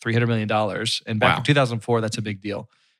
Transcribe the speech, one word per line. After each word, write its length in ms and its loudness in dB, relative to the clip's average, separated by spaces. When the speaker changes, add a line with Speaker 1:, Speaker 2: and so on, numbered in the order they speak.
Speaker 1:
three 120 -2
hundred 160 4
million 180 0
dollars. 580 -2
And 140 -4
back 140 4
Speaker 2:
Wow. 60 0
Speaker 1:
in 40 -4
two 120 4
thousand 260 2
four, 200 0
that's 180 -4
a 40 -4
big 180 -6
deal. 300 -8